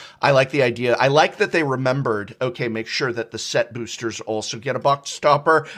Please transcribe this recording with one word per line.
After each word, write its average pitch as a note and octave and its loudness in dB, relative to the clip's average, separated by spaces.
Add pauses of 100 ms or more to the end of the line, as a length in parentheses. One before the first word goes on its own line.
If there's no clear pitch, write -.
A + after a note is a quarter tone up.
(220)
I C3+ 4
like C3+ 4
the C#3+ 2
idea. A#2+ 0
I C3 4
like D#3 4
that G3+ 0
they E3 2
remembered, B2+ -2
okay, B2+ -4
make A2 -6
sure C3 -2
that A#2 -8
the A2 -8
set - -2
boosters A#2 -8
also G#2+ -6
get B2 -4
a A#2+ -8
box C#3 0
stopper D3+ 2 (100)